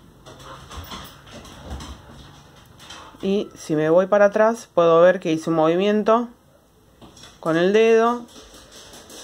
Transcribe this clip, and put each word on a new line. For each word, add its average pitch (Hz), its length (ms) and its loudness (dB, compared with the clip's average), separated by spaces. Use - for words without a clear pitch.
Y 196 340 -4
si - 200 -8
me 156 140 -2
voy 180 180 2
para 202 180 4
atrás, 214 480 -2
puedo 170 280 4
ver 180 180 4
que 175 120 -4
hice 160 180 -4
un 165 60 -2
movimiento 208 720 0
con 165 180 -4
el 185 160 2
dedo. 226 520 2